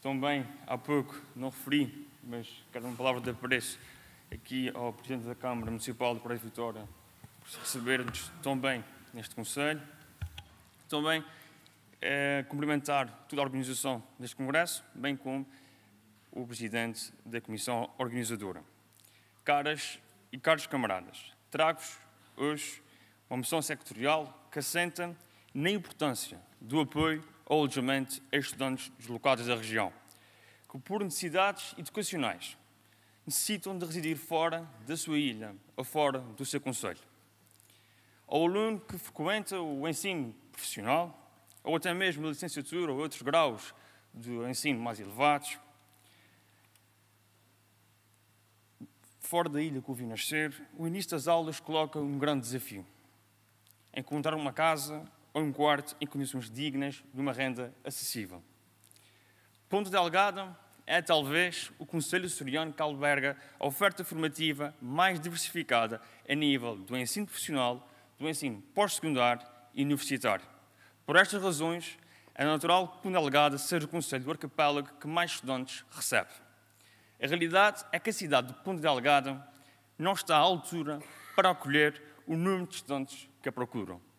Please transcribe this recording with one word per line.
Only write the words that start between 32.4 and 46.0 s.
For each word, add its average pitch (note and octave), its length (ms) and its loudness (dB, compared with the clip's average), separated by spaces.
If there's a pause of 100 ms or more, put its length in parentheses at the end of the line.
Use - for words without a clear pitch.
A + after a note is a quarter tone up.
necessitam F#3+ 520 -2
de F3 80 -4
residir D#3+ 320 -4
fora E3 500 0 (180)
da C#3+ 100 -4
sua D#3+ 220 -2
ilha A2 380 -2 (200)
ou C3 80 -4
fora C#3 360 2
do A#2+ 260 -8
seu C#3 140 -2
concelho. G#2+ 400 -4 (1300)
Ao D#3 160 2
aluno G3+ 360 2
que - 180 -12
frequenta F#3+ 600 -4
o D3+ 280 -4
ensino D#3 480 -2 (160)
profissional, D3 800 -2 (320)
ou D#3+ 120 0
até E3+ 180 0
mesmo E3+ 340 0
a - 20 -2
licenciatura D#3+ 600 -4
ou C3 80 -2
outros D3+ 220 -4
graus C#3 520 2 (400)
de A#2 180 -10 (180)
ensino C3 300 0
mais A#2 200 -4
elevados, C3+ 580 2 (3500)